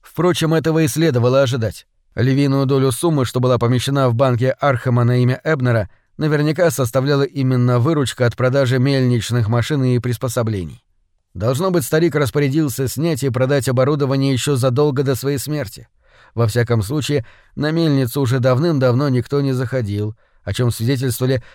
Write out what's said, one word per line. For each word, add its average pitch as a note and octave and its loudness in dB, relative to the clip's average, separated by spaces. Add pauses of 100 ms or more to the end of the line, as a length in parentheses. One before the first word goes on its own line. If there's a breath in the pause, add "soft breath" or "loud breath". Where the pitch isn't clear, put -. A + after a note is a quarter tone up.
Впрочем, E3 -2
этого D#3+ 0
и D#3+ 2
следовало C3 2
ожидать. A#2 -4 (280)
Львиную C3+ 2
долю C3+ 2
суммы, D3+ 0
что B2 -4
была B2 2
помещена B2+ 0
в A#2+ 0
банке B2+ 2
Архема B2 0
на B2 2
имя B2+ 0
Эбнера, B2 0 (260)
наверняка D3+ 0
составляла C3+ 0
именно B2+ 0
выручка C3+ 0
от A2+ -2
продажи B2+ 0
мельничных B2 0
машин A#2+ 0
и B2 2
приспособлений. A2+ -4 (500)
Должно C3 -2
быть, F3 0
старик D#3+ 0
распорядился C#3+ 0
снять D3 -2
и C#3 0
продать C3 0
оборудование C3+ 0
еще C3+ 0
задолго C3+ 0
до C3+ 0
своей C3+ -4
смерти. C#3+ -8 (460 soft breath)
Во A#2 0
всяком A2+ 0
случае, C#3 -4 (320 loud breath)
на D3+ -2
мельницу D3 0
уже C3 0
давным-давно C3 2
никто C3 0
не C#3 -2
заходил — A2 -4 (300)
о G#2 -6
чем A#2+ 0
свидетельствовали B2+ -2 (120)